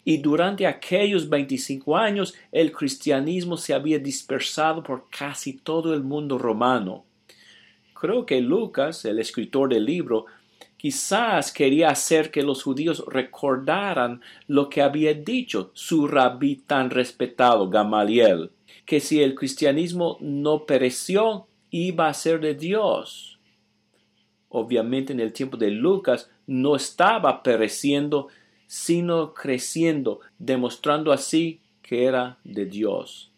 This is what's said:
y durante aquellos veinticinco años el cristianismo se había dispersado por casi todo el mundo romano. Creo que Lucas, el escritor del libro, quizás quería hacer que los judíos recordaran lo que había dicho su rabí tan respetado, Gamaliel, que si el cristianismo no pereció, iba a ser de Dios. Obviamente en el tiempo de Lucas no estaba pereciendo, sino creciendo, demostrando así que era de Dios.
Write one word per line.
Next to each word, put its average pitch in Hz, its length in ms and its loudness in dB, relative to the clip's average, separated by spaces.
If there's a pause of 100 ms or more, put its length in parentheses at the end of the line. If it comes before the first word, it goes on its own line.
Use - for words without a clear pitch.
y 156 140 4
durante 175 460 2
aquellos 180 640 0
veinticinco 139 720 -2
años 202 360 0 (160)
el 160 220 2
cristianismo 156 880 -2
se 156 160 -4
había 143 260 0
dispersado 143 840 -4
por 131 280 -10
casi 143 420 -10
todo 160 420 -4
el 147 80 0
mundo 139 360 -4
romano. 117 680 0 (920)
Creo 226 320 -2
que 131 140 2
Lucas, 156 640 -2
el 110 160 -2
escritor 117 480 -2
del 113 160 2
libro, 135 440 -2 (500)
quizás 196 720 0
quería 147 380 4
hacer 156 420 2
que 151 100 0
los 139 220 -2
judíos 147 420 -2
recordaran 135 1160 -2 (260)
lo 139 220 2
que 147 120 0
había 151 320 2
dicho 151 600 -4
su 151 340 0
rabí 135 480 2
tan 131 340 0
respetado, 123 800 2
Gamaliel, 104 800 4 (340)
que 147 160 0
si 151 200 0
el 135 140 4
cristianismo 160 840 -2
no 147 440 -2
pereció, 180 840 0 (220)
iba 170 380 -2
a 147 60 0
ser 160 260 0
de 156 160 -2
Dios. 175 720 -4 (1300)
Obviamente 123 600 0
en 120 80 -4
el 110 100 -2
tiempo 135 240 -8
de 110 160 0
Lucas 135 580 0 (160)
no 135 300 0
estaba 175 640 2
pereciendo, 139 880 0 (400)
sino 170 640 -2
creciendo, 143 840 -2 (200)
demostrando 143 760 0
así 160 480 0 (200)
que 123 220 -2
era 127 400 0
de 101 220 -6
Dios. 95 720 -6